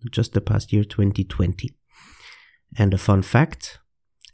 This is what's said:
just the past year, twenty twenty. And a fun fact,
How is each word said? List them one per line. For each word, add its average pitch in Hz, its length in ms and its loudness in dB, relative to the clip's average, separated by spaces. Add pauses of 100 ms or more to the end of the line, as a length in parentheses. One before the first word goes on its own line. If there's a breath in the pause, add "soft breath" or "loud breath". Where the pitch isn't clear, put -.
just - 240 -4
the 98 80 0
past 104 320 -2
year, 104 100 4
twenty 101 400 0
twenty. 92 460 -4 (1040 loud breath)
And 98 200 4
a - 20 0
fun 95 240 2
fact, - 560 0 (560)